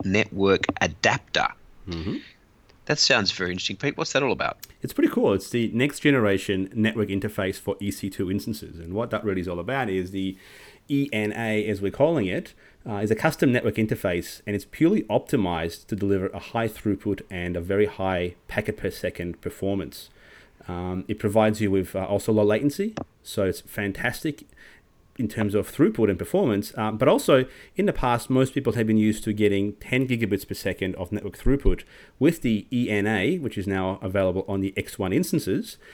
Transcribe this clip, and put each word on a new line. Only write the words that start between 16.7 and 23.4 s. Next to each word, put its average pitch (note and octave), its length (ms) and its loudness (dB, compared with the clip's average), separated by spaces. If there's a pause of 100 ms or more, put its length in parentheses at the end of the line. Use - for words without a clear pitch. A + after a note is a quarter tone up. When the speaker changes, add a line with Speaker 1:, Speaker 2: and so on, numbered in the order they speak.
Speaker 2:
and F2 300 -4
a - 20 -4
very G2 260 2
high F#2 500 -2 (100)
packet - 320 -4
per F#2+ 120 -4
second F2 520 -6
performance. G2 640 -4 (580)
Um, F2+ 420 -4
it G2+ 100 -4
provides A2 440 2
you G2+ 80 2
with, F#2+ 260 0
uh, F#2+ 80 -2
also G2+ 260 -2
low G#2+ 140 4
latency, C#3+ 480 0 (300)
so - 220 -2